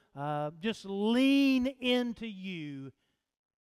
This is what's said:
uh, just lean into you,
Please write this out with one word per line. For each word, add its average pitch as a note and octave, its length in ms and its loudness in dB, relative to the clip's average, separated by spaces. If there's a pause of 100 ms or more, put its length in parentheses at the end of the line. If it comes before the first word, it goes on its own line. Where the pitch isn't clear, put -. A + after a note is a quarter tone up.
(160)
uh, D3 420 -2
just G#3 260 -4
lean B3+ 840 4
into B3 580 -2
you, D#3+ 680 -8 (680)